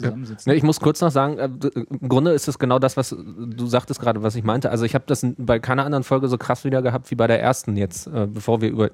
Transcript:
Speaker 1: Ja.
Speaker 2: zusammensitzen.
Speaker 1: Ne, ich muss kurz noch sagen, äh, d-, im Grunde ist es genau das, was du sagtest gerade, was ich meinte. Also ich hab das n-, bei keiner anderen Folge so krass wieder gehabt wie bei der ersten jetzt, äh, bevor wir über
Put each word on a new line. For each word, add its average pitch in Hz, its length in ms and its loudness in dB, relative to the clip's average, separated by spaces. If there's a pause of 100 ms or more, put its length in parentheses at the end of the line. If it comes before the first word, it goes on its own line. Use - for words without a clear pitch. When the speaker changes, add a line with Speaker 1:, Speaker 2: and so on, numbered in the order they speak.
Speaker 1:
Ja. 117 40 -4
Speaker 2:
zusammensitzen. 117 460 -4
Speaker 1:
Ne, 147 80 6
ich 135 40 2
muss 151 180 2
kurz 151 200 2
noch 170 100 4
sagen, 139 280 0
äh, 135 100 -2
d-, 135 220 -4 (320)
im 127 80 -4
Grunde 143 220 4
ist 143 140 0
es 147 120 -4
genau 127 200 2
das, 131 200 2
was 131 80 0
du 113 600 -10
sagtest 123 340 0
gerade, 110 240 0
was 110 100 0
ich 117 80 -2
meinte. 110 260 2
Also 117 160 0
ich 113 120 0
hab 127 100 -2
das 139 160 0
n-, 123 160 -2
bei 120 220 2
keiner 127 240 0
anderen 143 180 0
Folge 135 240 0
so 123 120 0
krass - 260 -4
wieder 131 180 0
gehabt 127 300 -2
wie - 20 -2
bei 117 140 4
der 117 120 4
ersten 117 360 0
jetzt, 98 320 -4
äh, 120 180 -2
bevor 107 340 -2
wir 110 80 0
über 107 260 0